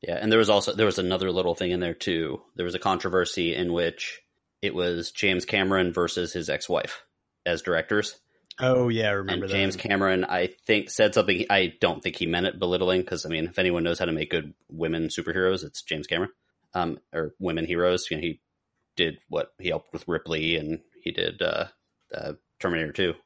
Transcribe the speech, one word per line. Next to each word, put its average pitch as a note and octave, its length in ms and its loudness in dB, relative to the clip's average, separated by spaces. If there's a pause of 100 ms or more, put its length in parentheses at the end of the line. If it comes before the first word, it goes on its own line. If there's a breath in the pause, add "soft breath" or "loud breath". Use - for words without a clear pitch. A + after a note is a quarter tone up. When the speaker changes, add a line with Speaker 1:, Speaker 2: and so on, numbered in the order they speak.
Speaker 1:
Yeah, E2+ 180 -4
and A2 100 2
there A2+ 60 8
was G#2+ 140 6
also, G2+ 240 4
there G#2+ 100 4
was G2 140 2
another F#2 320 0
little F2 240 0
thing F2+ 160 -2
in F2+ 80 0
there, E2+ 160 -2
too. E2 480 -2 (120)
There F2+ 100 -4
was F2 100 -4
a F2+ 40 -4
controversy F2+ 760 0
in F2 180 0
which - 480 -2 (400)
it G2+ 140 -2
was F2 340 -2
James F#2 360 0
Cameron F#2+ 480 2
versus F2 380 -2
his E2 160 -6
ex-wife - 560 -4 (400)
as F2 200 -2
directors. F#2 560 0 (400)
Speaker 2:
Oh, B2+ 300 4
yeah, A2+ 180 0
I G2+ 60 2
remember F#2+ 320 -4
Speaker 1:
And F#2+ 60 -4
Speaker 2:
that. G2+ 60 0
Speaker 1:
James G2 200 0
Cameron, F#2+ 480 2
I F2+ 240 0 (180)
think, G#2 240 2
said G#2+ 240 4
something, G2+ 340 2
I F#2+ 320 4
don't E2+ 220 0
think F2+ 140 -4
he F2 100 -2
meant F2 180 0
it - 140 -2
belittling, F2+ 440 2
'cause, F2 220 -6
I D#2 40 -8
mean, D#2+ 160 -2
if F2+ 120 -6
anyone F2 260 2
knows E2+ 140 0
how F#2 80 0
to E2+ 60 0
make D#2 180 -2
good D2+ 240 -2 (160)
women E2 380 -2
superheroes, F#2 560 0
it's - 180 -12
James D2 240 -6
Cameron. F2+ 240 -2 (440)
Um, E2+ 260 -2 (140)
or D#2 260 -4
women E2 260 -2
heroes. F2 460 0
You D#2 60 -2
know, D2+ 40 -6
he D#2+ 200 -6 (540)
did D#2+ 220 0 (120)
what, D#2 280 -4
he F#2 120 -4
helped D#2 240 -4
with - 140 -10
Ripley, D#2+ 500 -2
and D#2 240 -4 (200)
he F2 100 -8
did, E2+ 300 -4
uh, E2 260 -2 (460)
uh, - 200 -8 (260)
Terminator D#2+ 320 -2
Two F2+ 240 0 (100)